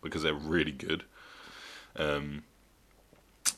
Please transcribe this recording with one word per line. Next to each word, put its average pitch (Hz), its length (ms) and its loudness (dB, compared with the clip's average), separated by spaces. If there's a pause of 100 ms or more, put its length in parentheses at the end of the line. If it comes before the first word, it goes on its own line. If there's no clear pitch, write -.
because 78 200 -2
they're 78 120 4
really 78 380 4
good. 80 320 -2 (920)
Um, 73 480 0 (1120)